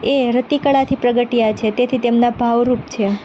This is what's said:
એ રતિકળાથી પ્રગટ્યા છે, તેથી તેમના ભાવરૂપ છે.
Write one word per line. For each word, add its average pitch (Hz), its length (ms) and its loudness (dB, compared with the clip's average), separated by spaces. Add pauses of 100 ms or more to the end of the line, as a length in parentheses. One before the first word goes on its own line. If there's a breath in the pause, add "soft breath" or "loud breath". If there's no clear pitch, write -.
એ 262 280 0
રતિકળાથી 269 640 0
પ્રગટ્યા 240 560 0
છે, 214 200 -2
તેથી 247 260 0
તેમના 233 320 2
ભાવરૂપ 240 480 0
છે. 214 320 -4 (140)